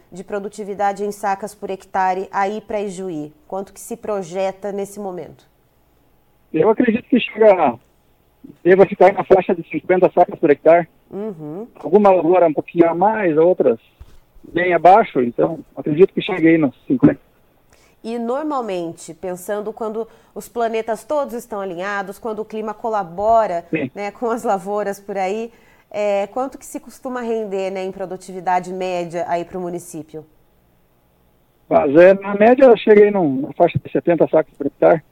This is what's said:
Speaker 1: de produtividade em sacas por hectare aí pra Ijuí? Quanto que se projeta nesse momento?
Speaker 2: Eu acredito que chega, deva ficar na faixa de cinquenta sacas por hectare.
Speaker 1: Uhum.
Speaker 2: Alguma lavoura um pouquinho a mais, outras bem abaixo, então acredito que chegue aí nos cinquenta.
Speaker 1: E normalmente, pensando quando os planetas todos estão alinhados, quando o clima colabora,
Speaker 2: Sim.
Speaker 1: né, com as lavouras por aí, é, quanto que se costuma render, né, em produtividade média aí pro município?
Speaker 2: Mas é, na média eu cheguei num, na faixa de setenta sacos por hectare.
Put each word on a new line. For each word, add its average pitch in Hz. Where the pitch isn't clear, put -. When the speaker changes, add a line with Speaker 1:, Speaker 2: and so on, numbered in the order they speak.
Speaker 1:
de 180
produtividade 202
em 208
sacas 202
por 196
hectare 190
aí 202
pra 220
Ijuí? 180
Quanto 196
que -
se -
projeta 196
nesse 196
momento? 180
Speaker 2:
Eu 165
acredito 233
que 247
chega, 185
deva 185
ficar 190
na -
faixa 190
de 170
cinquenta 180
sacas -
por 156
hectare. 165
Speaker 1:
Uhum. 185
Speaker 2:
Alguma 196
lavoura 175
um 156
pouquinho 170
a 165
mais, 185
outras 160
bem 175
abaixo, 170
então 151
acredito 156
que -
chegue 175
aí 165
nos 143
cinquenta. 143
Speaker 1:
E 226
normalmente, 233
pensando 196
quando 220
os -
planetas 220
todos 277
estão 226
alinhados, 196
quando 214
o 214
clima 214
colabora, 202
Speaker 2:
Sim. 147
Speaker 1:
né, 202
com 233
as 226
lavouras 202
por 196
aí, 214
é, 208
quanto 262
que -
se -
costuma 254
render, 208
né, 190
em 190
produtividade 185
média 175
aí 170
pro 185
município? 156
Speaker 2:
Mas -
é, 180
na 196
média 247
eu 233
cheguei 208
num, 156
na 147
faixa -
de -
setenta 160
sacos 160
por 143
hectare. 165